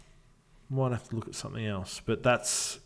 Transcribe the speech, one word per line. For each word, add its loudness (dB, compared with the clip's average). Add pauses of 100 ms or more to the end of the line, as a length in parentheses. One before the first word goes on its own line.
(720)
might 2
have -4
to -6
look -4
at -10
something -6
else. -4
But 2
that's, 2